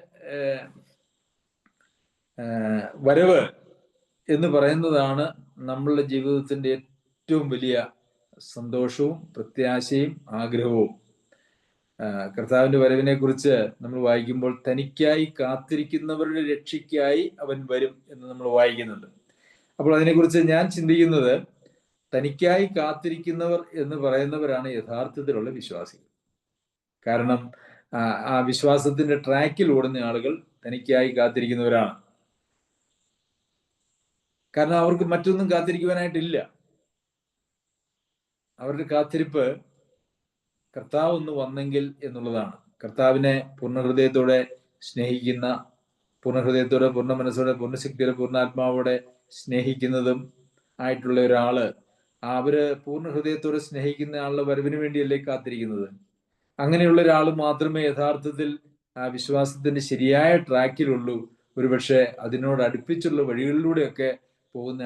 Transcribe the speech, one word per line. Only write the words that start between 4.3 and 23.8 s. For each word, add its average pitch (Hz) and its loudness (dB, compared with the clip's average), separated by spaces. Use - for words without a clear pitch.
എന്ന് 165 2
പറയുന്നതാണ് 143 2
നമ്മളുടെ 143 0
ജീവിതത്തിൻ്റെ 139 -2
ഏറ്റവും - -4
വലിയ 127 -2
സന്തോഷവും 123 -4
പ്രത്യാശയും 127 -2
ആഗ്രഹവും. 117 0
ആ, - -6
കർത്താവിൻ്റെ 127 2
വരവിനെ 135 4
കുറിച്ച് 135 2
നമ്മൾ 127 -8
വായിക്കുമ്പോൾ 123 0
തനിക്കായി 151 0
കാത്തിരിക്കുന്നവരുടെ 156 -4
രക്ഷയ്ക്കായി 147 -2
അവൻ 135 -6
വരും 131 0
എന്ന് 127 -20
നമ്മൾ 123 -8
വായിക്കുന്നുണ്ട്. 117 0
അപ്പോൾ 151 4
അതിനെക്കുറിച്ച് 165 4
ഞാൻ 170 4
ചിന്തിക്കുന്നത് 160 4
തനിക്കായി 175 2
കാത്തിരിക്കുന്നവർ 165 -4